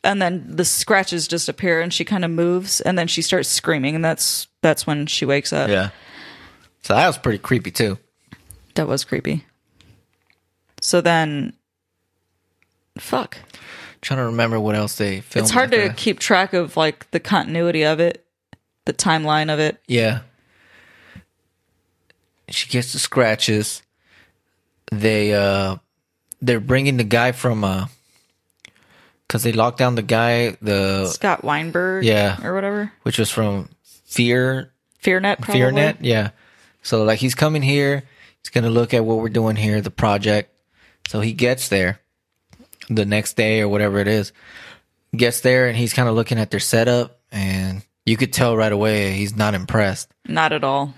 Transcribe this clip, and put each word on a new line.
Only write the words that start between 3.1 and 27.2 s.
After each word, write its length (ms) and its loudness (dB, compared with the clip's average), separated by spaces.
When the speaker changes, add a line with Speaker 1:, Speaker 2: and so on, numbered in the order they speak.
Speaker 1:
starts 280 0
screaming, 440 0
and 100 -2
that's, 440 -2
that's 260 2
when 180 -2
she 200 -4
wakes 280 0
up. 160 0
Speaker 2:
Yeah. 200 2
So 140 2
that 100 6
was 140 0
pretty 180 -2
creepy, 320 -2
too. 300 -2
Speaker 1:
That 140 0
was 180 -2
creepy. 400 -4
So 200 2
then, 520 0
fuck. 400 -6
Speaker 2:
Trying 160 -4
to 80 0
remember 340 0
what 140 0
else 240 0
they 240 -2
filmed 240 -2
Speaker 1:
It's 80 0
hard 120 4
Speaker 2:
after 180 2
Speaker 1:
to 60 0
Speaker 2:
that. 80 -8
Speaker 1:
keep 200 0
track 360 2
of, 220 -2
like, 360 -2
the 80 0
continuity 640 0
of 160 2
it, 260 0
the 80 -2
timeline 600 0
of 60 -2
it. 180 0
Speaker 2:
Yeah. 340 0
She 200 -6
gets 240 -4
the 60 -8
scratches. 840 0
They, 420 2
uh, 440 2
they're 180 2
bringing 380 0
the 60 2
guy 280 2